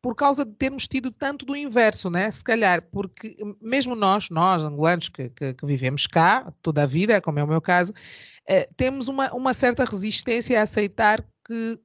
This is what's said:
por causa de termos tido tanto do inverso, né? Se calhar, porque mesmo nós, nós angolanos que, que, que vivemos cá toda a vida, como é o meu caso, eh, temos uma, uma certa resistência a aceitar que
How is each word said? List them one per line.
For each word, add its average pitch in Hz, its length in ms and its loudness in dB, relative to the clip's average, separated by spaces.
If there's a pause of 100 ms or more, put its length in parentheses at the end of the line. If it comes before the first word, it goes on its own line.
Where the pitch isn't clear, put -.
por 240 140 -4
causa 285 280 2
de 214 100 -6
termos 269 340 -2
tido 254 240 -4
tanto 277 340 -8
do 277 100 -4
inverso, 226 540 0
né? 185 220 0
Se - 120 -10
calhar, 202 380 2 (100)
porque 196 440 -10 (260)
mesmo 247 340 -2
nós, 202 340 2
nós 170 340 2
angolanos 156 460 0
que, 127 200 -10
que, 135 240 -8
que 139 120 -12
vivemos 135 420 0
cá 180 440 4 (100)
toda 147 220 0
a - 40 4
vida, 190 340 2
como 147 160 -4
é 147 60 0
o 147 40 0
meu 160 140 2
caso, 180 320 0 (540)
eh, 190 280 4
temos 262 340 -2
uma, 269 240 -2
uma 254 200 0
certa 247 300 2
resistência 226 760 0
a 214 40 4
aceitar 214 600 0 (220)
que 226 400 -6